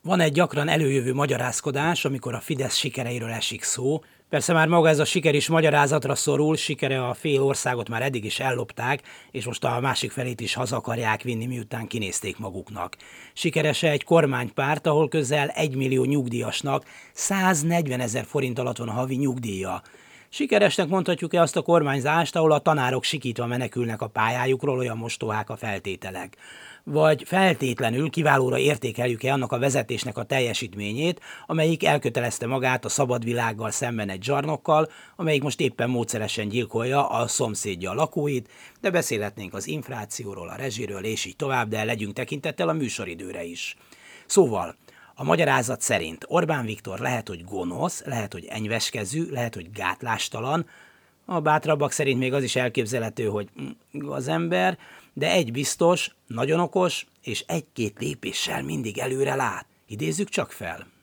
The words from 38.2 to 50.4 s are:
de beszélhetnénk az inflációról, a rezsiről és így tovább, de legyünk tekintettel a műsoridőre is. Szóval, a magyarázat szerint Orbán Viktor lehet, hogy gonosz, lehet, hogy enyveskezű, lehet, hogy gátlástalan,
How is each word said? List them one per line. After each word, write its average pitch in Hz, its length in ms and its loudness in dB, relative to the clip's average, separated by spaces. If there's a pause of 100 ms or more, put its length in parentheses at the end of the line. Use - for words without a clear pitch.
de 202 80 0
beszélhetnénk 104 640 -2
az 98 140 -8
inflációról, 104 840 -8
a - 60 -12
rezsiről 107 480 -6
és 110 220 -4
így 95 100 -14
tovább, 131 340 -2
de 107 140 -2
legyünk 107 300 -4
tekintettel 151 560 -4
a 160 40 0
műsoridőre 92 720 -6
is. 85 320 -10 (500)
Szóval, 107 500 2 (400)
a - 80 -10
magyarázat 139 580 2
szerint 82 460 -2
Orbán 156 380 0
Viktor 104 340 -8
lehet, 123 280 -4
hogy 85 160 -10
gonosz, 95 600 -4
lehet, 113 280 -4
hogy 90 120 -12
enyveskezű, 110 840 -4
lehet, 120 260 -4
hogy 90 160 -12
gátlástalan, 113 920 -2 (600)